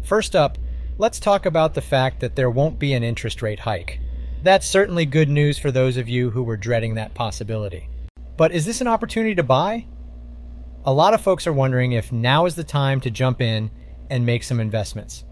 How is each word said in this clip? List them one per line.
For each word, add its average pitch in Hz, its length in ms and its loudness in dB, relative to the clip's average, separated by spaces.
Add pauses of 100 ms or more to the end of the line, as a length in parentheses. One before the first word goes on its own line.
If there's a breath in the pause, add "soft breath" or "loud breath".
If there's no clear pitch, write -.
First 202 340 0
up, 147 200 2 (400 loud breath)
let's 220 220 0
talk 202 260 2
about 160 280 2
the 135 80 -2
fact 131 400 0
that - 160 -4
there 127 120 2
won't 139 300 0
be 139 140 0
an 120 100 0
interest 117 380 -4
rate 107 180 -4
hike. 92 400 -6 (420 loud breath)
That's 185 240 6
certainly 185 400 2
good 151 220 4
news 147 300 2
for 147 120 -2
those 127 280 2
of 120 100 -4
you 123 220 0
who 123 140 -2
were 117 120 -2
dreading 113 400 0
that 107 180 -6
possibility. 104 760 -6 (480)
But 160 160 4
is 160 120 0
this 226 140 -4
an 247 80 0
opportunity 226 480 0
to 175 80 2
buy? 175 420 2 (1000)
A 135 80 2
lot 170 200 6
of 220 60 4
folks 185 260 0
are 170 60 0
wondering 131 400 2
if 120 220 -2
now 127 320 4
is 170 100 0
the 165 80 -6
time 135 380 0
to 127 100 -2
jump 127 300 0
in 110 280 0 (400 loud breath)
and 123 160 0
make 120 180 0
some 117 180 0
investments. 107 720 -4